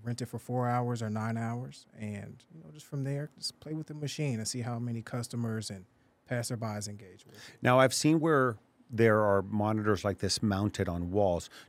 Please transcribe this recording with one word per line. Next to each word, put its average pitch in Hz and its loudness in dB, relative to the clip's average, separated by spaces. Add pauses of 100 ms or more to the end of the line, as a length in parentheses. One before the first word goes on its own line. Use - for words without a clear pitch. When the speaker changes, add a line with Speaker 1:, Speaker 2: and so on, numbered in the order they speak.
Speaker 1:
rent 120 -6
it 120 -4
for 120 -10
four 123 -2
hours 120 0
or 110 -4
nine 110 -2
hours, 117 -8 (120)
and, 104 -10 (120)
you 160 -18
know, 160 -20
just 151 -20
from 143 -6
there, 143 -4
just - -10
play 156 -10
with 156 -8
the 151 -12
machine 147 -4
and 110 -6
see 127 -6
how 120 -4
many 117 -4
customers 117 -6
and 95 -12 (460)
passerbys 110 -6
engage 98 -18
with - -20
it. - -20 (220)
Speaker 2:
Now, 127 8
I've - 6
seen 156 4
where 135 2 (360)
there 110 6
are 98 4
monitors 104 0
like 101 0
this - 0
mounted 101 2
on 87 -4
walls. 92 2 (200)